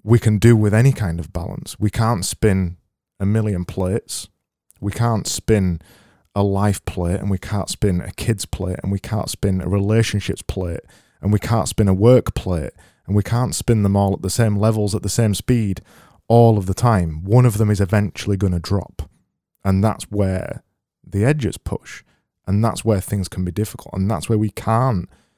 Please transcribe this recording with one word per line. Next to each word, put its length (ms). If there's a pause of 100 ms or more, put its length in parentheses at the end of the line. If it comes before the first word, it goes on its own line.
we 160
can 220
do 160
with 180
any 200
kind 260
of 140
balance. 460
We 100
can't 360
spin 520 (420)
a 60
million 400
plates. 640 (500)
We 120
can't 360
spin 540 (540)
a 80
life 420
plate, 340
and 120
we 80
can't 280
spin 320
a 120
kid's 340
plate, 380
and 80
we 80
can't 300
spin 300
a 80
relationships 760
plate, 380 (380)
and 140
we 60
can't 280
spin 200
a 80
work 400
plate, 380 (340)
and 80
we 80
can't 320
spin 260
them 140
all 180
at 80
the 80
same 260
levels, 380
at 80
the 80
same 240
speed, 480 (460)
all 320
of 80
the 80
time. 480
One 220
of 120
them 140
is 100
eventually 560
gonna 220
drop. 500 (540)
And 200
that's 280
where 520 (400)
the 220
edges 320
push. 460 (420)
And 180
that's 220
where 160
things 260
can 160
be 80
difficult. 440
And 160
that's 180
where 80
we 140
can't 580 (280)